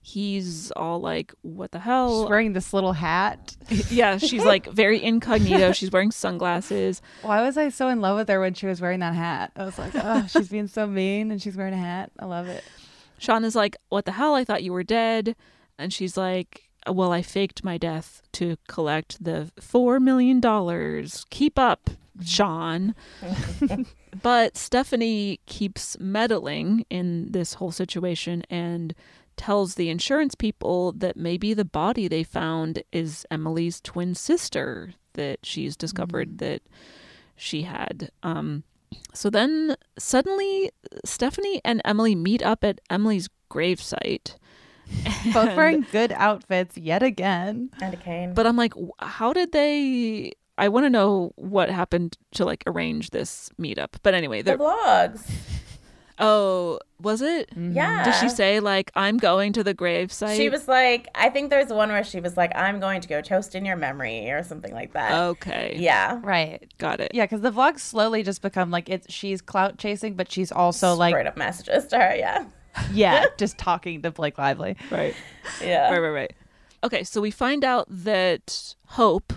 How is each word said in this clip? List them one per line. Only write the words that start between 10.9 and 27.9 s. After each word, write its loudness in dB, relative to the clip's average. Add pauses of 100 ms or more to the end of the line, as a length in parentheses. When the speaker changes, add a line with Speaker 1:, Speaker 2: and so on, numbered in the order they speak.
Speaker 2:
and -6
she's -8
wearing -6
a -4
hat. -6
I -12
love -8
it." -10 (540)
Speaker 1:
Sean 2
is -2
like, 2 (140)
"What -2
the -4
hell? 2
I 2
thought -2
you -4
were -4
dead." 0 (420)
And -6
she's -6
like, -4 (200)
"Well, 2
I 2
faked -4
my -4
death -6 (120)
to -2 (140)
collect -2
the -4
four 4
million 6
dollars. 0
Keep 2
up, 2 (340)
Sean." 0 (260)
<laughs> -4 (480)
But 4
Stephanie -2
keeps -8
meddling 0
in -4
this -4
whole -6
situation -4